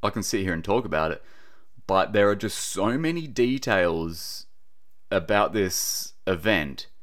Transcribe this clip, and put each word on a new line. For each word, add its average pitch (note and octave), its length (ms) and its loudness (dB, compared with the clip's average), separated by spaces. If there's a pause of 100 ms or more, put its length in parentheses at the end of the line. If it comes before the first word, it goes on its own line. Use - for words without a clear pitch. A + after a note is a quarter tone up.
I G2+ 80 0
can G2+ 140 -4
sit G#2 180 0
here F#2 120 0
and E2 100 -2
talk A2 220 2
about D#2+ 260 0
it, - 120 -6 (640)
but F#2+ 260 4
there G2+ 160 8
are G#2 60 4
just G2+ 220 -4
so G#2+ 400 0
many E3 300 -2
details F#2+ 1160 0 (680)
about G2+ 420 4
this - 600 -2 (120)
event. E2+ 640 0 (160)